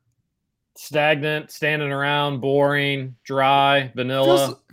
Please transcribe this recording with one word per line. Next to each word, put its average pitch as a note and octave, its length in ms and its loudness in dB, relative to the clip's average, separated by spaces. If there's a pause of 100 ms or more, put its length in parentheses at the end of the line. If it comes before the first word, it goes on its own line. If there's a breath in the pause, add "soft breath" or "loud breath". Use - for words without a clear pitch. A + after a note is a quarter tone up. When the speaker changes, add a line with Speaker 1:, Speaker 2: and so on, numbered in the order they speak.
(760)
Speaker 1:
stagnant, D3+ 720 -2
standing D3+ 400 -4
around, C#3+ 480 -2
boring, C#3 840 -2
dry, C#3 720 2
vanilla. C3+ 520 2
Speaker 2:
Feels, - 120 -12 (140)